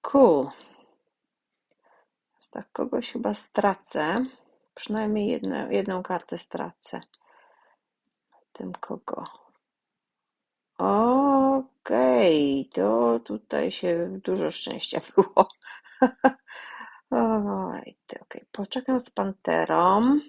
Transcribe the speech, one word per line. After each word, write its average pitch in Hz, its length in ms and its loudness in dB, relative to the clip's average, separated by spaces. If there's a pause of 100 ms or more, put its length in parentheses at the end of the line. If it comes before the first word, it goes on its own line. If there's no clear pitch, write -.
Cool. 165 480 6 (1800)
Więc - 180 -20
tak, - 220 -16
kogoś - 400 -6
chyba 208 220 -6
stracę. 190 880 -2 (500)
Przynajmniej 214 540 -4
jedne-, - 440 -4
jedną 190 300 -4
kartę 170 360 -8
stracę. - 640 -12 (1500)
Tym 185 200 -12
kogo. - 520 -12 (1500)
Okej, 240 2000 2
to 233 460 2
tutaj 180 520 -4
się 180 520 -4
dużo 185 260 -2
szczęścia - 560 -8
<laughs> - 100 -20
było. - 320 4 (1600)
Alright, 208 1120 -4
okej, - 300 -18
poczekam 254 480 -4
z - 100 -18
panterą. 190 1080 2 (100)